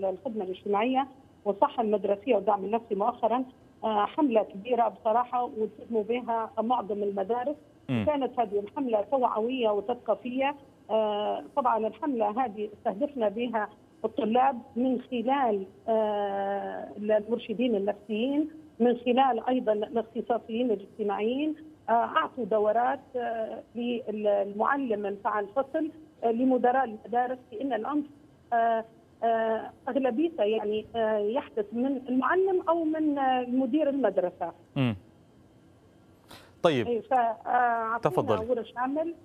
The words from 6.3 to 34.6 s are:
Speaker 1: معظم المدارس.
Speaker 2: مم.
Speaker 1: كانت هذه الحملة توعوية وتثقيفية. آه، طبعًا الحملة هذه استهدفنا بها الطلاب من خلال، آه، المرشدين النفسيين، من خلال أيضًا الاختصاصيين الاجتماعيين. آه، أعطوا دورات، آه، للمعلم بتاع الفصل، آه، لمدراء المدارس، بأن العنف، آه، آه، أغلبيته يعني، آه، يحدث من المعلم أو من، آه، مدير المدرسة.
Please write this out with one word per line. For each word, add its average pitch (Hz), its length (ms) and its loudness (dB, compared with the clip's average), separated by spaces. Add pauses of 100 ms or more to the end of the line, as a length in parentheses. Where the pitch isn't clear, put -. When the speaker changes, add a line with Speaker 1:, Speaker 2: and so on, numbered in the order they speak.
Speaker 1:
معظم 214 440 0
المدارس. 202 540 -2 (320)
Speaker 2:
مم. 123 180 0
Speaker 1:
كانت 269 340 0
هذه 202 180 0
الحملة 220 420 -2
توعوية 233 720 0
وتثقيفية. 240 840 -2 (360)
آه، 208 520 0 (140)
طبعًا 233 300 2
الحملة 226 580 0
هذه 214 240 -6 (100)
استهدفنا 233 500 -2
بها 220 400 -4 (360)
الطلاب 247 540 2 (180)
من 254 240 2 (100)
خلال، 233 560 0 (220)
آه، 196 1080 -2
المرشدين 214 800 0
النفسيين، 233 720 0 (320)
من 233 160 4
خلال 247 520 2
أيضًا 226 240 2
الاختصاصيين 226 960 -2
الاجتماعيين. 214 840 -2 (340)
آه، 220 40 4
أعطوا 233 520 0
دورات، 220 560 2 (160)
آه، 226 460 -6 (120)
للمعلم 214 1400 0
بتاع 208 300 -2
الفصل، 277 500 -2 (340)
آه، 233 60 4
لمدراء 247 540 4
المدارس، 240 540 -4 (120)
بأن 254 220 -4
العنف، 240 320 -2 (480)
آه، 226 320 2 (400)
آه، 226 460 0 (180)
أغلبيته 269 560 0
يعني، 214 420 0 (100)
آه، 220 220 2
يحدث 208 540 -2
من 240 140 0 (220)
المعلم 339 600 2
أو 330 160 2
من، 311 340 0
آه، 254 300 2
مدير 262 400 2
المدرسة. 190 640 0 (240)